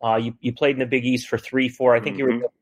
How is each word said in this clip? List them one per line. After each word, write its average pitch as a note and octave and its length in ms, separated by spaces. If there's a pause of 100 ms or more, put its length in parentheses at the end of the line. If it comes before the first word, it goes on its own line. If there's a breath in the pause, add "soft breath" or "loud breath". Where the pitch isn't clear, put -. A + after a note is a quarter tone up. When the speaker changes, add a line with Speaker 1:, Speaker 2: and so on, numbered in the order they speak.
Speaker 1:
Uh, A2+ 120
you, A#2 240
you B2 120
played C#3+ 220
in C3 60
the B2+ 60
Big B2 200
East B2+ 220
for A2+ 100
three, C3 300
four. B2+ 260
I A#2 60
think G#2 180
you C#3 60
were B2+ 80
Speaker 2:
Mm-hmm. A#2+ 80
Speaker 1:
there A#2+ 80 (140)